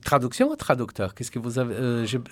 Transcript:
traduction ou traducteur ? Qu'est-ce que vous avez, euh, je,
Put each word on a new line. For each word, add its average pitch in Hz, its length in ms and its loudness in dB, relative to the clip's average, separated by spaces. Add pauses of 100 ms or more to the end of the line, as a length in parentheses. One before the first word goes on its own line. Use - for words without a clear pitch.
traduction 143 440 2
ou 311 60 -2
traducteur ? 117 580 0
Qu'est-ce - 160 -8
que 123 100 -6
vous 120 200 -2
avez, 120 160 -2
euh, 120 300 0
je, 117 120 -2 (140)